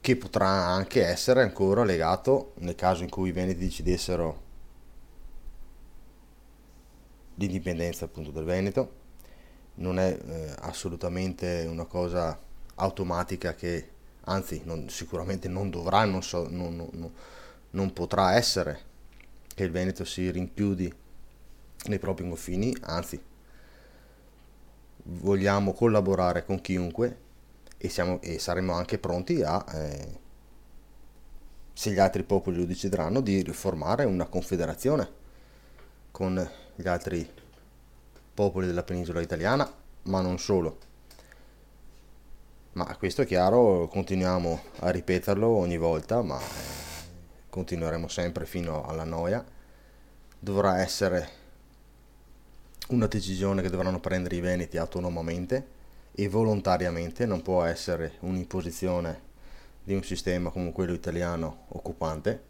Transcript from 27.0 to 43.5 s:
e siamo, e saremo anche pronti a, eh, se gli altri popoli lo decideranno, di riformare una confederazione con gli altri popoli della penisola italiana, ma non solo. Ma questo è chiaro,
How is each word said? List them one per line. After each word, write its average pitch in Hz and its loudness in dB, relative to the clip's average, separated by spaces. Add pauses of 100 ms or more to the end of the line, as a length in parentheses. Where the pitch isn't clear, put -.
e - -6
siamo, 90 0
e 82 -6
saremo 90 0
anche 87 -2
pronti 90 0
a, 80 2 (120)
eh, 73 -6 (1600)
se - -2
gli 95 2
altri 95 6
popoli 92 2
lo 87 2
decideranno, 90 0
di 98 4
riformare 85 0
una 92 2
confederazione 92 0 (880)
con 92 -2 (260)
gli 87 -4
altri 85 0 (1040)
popoli 95 2
della 87 0
penisola 87 -2
italiana, 90 2 (340)
ma 95 2
non 90 0
solo. 87 0 (1900)
Ma - -4
questo 98 0
è 117 2
chiaro, 92 6